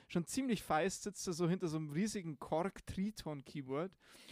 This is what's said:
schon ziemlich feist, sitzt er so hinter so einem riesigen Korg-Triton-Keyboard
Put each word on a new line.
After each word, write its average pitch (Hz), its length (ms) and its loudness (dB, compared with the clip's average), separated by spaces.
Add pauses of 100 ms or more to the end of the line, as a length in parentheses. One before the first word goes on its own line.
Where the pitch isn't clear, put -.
schon 175 180 0
ziemlich 262 360 2
feist, 160 420 2
sitzt - 220 -6
er 185 80 0
so 165 160 4
hinter 185 180 2
so 156 100 0
einem 156 120 -2
riesigen 170 480 0
Korg-Triton-Keyboard 160 1500 -2 (400)